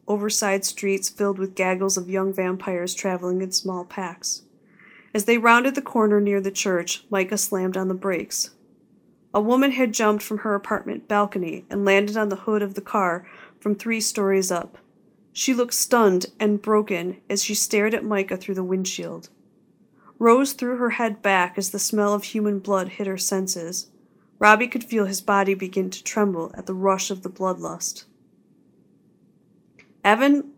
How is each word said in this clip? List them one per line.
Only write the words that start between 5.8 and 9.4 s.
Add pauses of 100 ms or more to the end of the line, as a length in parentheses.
corner
near
the
church,
Micah
slammed
on
the
brakes. (840)
A